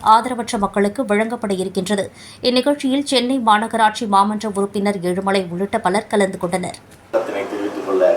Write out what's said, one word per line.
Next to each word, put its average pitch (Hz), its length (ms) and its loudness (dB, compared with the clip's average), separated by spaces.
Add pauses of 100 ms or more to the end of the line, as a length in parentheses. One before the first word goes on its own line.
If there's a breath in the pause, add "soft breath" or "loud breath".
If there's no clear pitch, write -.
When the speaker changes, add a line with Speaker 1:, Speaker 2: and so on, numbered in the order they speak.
(140)
Speaker 1:
ஆதரவற்ற 240 500 -2
மக்களுக்கு 202 460 0
வழங்கப்பட 214 420 -2 (100)
இருக்கின்றது. 190 420 -2 (440 loud breath)
இந்நிகழ்ச்சியில் 277 640 0
சென்னை 247 240 2 (100)
மாநகராட்சி 220 680 2
மாமன்ற 208 440 2
உறுப்பினர் 202 400 -2 (120)
ஏழுமலை 190 420 0
உள்ளிட்ட 196 340 -2
பலர் 196 280 0
கலந்து 190 280 0
கொண்டனர். 180 340 -4 (360)
Speaker 2:
கருத்தினை 101 400 -2
தெரிவித்துக் 101 360 -6
கொள்ள 92 280 4